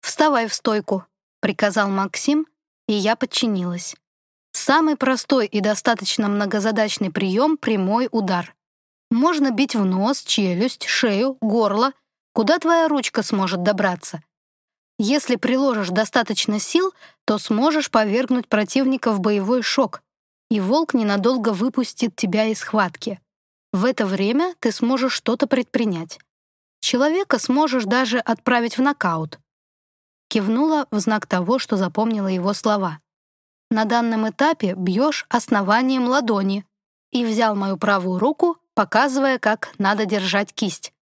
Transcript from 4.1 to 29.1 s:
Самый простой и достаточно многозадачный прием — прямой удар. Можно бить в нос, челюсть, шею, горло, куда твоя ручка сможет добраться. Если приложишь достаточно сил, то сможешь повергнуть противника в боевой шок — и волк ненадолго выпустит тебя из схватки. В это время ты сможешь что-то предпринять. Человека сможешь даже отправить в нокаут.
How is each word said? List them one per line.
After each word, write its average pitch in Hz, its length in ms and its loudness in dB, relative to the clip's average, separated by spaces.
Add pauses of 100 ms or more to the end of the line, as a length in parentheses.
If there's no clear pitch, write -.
Самый 311 440 2
простой 254 500 0
и 208 140 -2
достаточно 208 680 -2
многозадачный 208 840 -2
прием — 202 480 0
прямой 214 520 0
удар. 185 440 -2 (560)
Можно 277 400 2
бить 247 240 0
в 214 100 2
нос, 190 380 0
челюсть, 196 640 -2
шею, 247 540 0
горло, 220 520 2 (400)
куда 233 260 2
твоя 330 300 4
ручка 277 340 -2
сможет 190 400 -2
добраться. 185 600 -2 (760)
Если 247 380 0
приложишь 240 520 0
достаточно 208 680 -2
сил, 359 340 0 (320)
то 214 140 0
сможешь 285 520 0
повергнуть 233 580 2
противника 254 640 0
в 202 80 0
боевой 208 420 0
шок — - 400 -2 (480)
и 214 100 0
волк 269 320 0
ненадолго 220 580 0
выпустит 226 680 -2
тебя 214 300 0
из 220 120 -2
схватки. 196 640 -4 (520)
В 190 120 0
это 240 220 0
время 226 540 0
ты 226 120 0
сможешь 247 400 0
что-то - 340 -2
предпринять. 214 720 -2 (640)
Человека 302 580 2
сможешь 254 460 0
даже 240 340 0
отправить 233 580 -2
в 254 60 0
нокаут. 175 560 -2 (920)